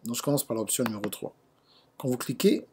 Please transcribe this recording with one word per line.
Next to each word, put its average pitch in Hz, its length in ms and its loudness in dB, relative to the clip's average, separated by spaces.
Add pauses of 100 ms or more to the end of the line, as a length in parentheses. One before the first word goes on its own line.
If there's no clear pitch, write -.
Donc 120 120 -4
je - 80 -4
commence 143 200 2
par 113 140 -4
l'option 110 260 0
numéro 107 260 -2
trois. - 260 -10 (640)
Quand 139 80 -4
vous 127 100 0
cliquez - 560 2